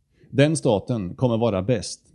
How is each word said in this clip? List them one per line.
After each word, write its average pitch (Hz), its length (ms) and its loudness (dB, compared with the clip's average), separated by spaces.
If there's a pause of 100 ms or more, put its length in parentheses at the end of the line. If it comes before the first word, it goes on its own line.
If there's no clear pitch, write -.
(300)
Den 147 280 2
staten 104 580 -2
kommer 117 220 0
vara 110 240 0
bäst, 101 400 -4 (140)